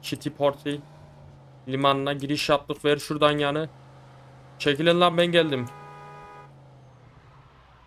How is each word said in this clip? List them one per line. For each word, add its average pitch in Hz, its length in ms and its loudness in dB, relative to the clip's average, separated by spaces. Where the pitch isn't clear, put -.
Kitty - 260 -8
Porty 143 460 -2
limanına 139 440 0
giriş 139 360 -4
yaptık. 147 360 -2
Ver 147 120 4
şuradan 147 420 0
yanı. 147 300 -2
Çekilin 160 420 2
lan, 170 180 4
ben 175 80 4
geldim. 156 400 2